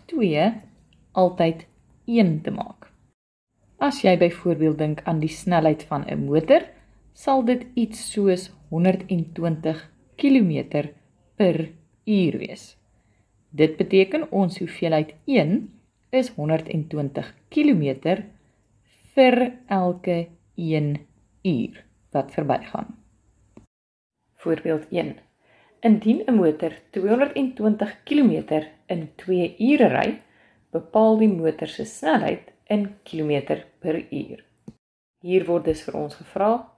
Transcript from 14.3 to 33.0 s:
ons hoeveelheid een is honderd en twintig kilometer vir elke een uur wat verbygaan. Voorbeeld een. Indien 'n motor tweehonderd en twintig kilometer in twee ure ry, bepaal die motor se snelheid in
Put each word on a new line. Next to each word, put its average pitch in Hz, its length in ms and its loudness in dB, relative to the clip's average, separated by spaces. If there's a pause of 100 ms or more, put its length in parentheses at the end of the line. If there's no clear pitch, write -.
ons 190 280 0
hoeveelheid 160 540 -2 (120)
een 214 540 0 (300)
is 254 200 0
honderd 160 400 -2
en 156 180 -4
twintig 143 480 -8 (140)
kilometer 190 760 0 (880)
vir 247 400 4 (140)
elke 180 600 -2 (280)
een 151 420 -2 (440)
uur - 440 -4 (260)
wat 139 200 -4
verbygaan. - 680 -6 (1400)
Voorbeeld 160 540 -4
een. 156 260 -6 (640)
Indien 226 460 2
'n 254 80 0
motor 160 400 2 (180)
tweehonderd 233 420 0
en 262 200 -2
twintig 214 500 -2
kilometer 160 640 2 (180)
in 160 300 -6
twee 180 440 -2
ure 254 280 4
ry, - 340 0 (500)
bepaal 220 460 2
die 220 100 4
motor 160 400 -2
se - 180 -12
snelheid - 640 -4 (120)
in 202 400 -4